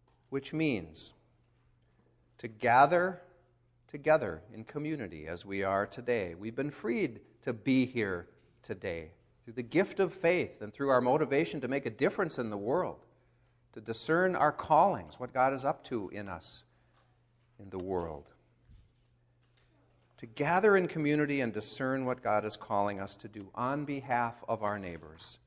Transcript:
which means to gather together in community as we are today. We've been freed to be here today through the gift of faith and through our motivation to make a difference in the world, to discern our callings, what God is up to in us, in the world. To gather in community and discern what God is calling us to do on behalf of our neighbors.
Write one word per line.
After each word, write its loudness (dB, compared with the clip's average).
which -6
means -2
to -10
gather 6
together 0
in -12
community -8
as -8
we -4
are 2
today. -2
We've -10
been -4
freed -4
to -4
be 4
here -2
today -8
through -16
the -6
gift 0
of 2
faith 0
and -10
through -4
our 6
motivation 2
to -4
make -2
a -2
difference 0
in -2
the -6
world, -2
to -14
discern 0
our 4
callings, 2
what -10
God 4
is -4
up -2
to -6
in -10
us, -12
in -16
the -8
world. -4
To -16
gather 4
in 2
community 2
and 0
discern -2
what -2
God 2
is -6
calling -2
us -10
to -16
do -14
on -2
behalf -2
of -2
our 0
neighbors. -12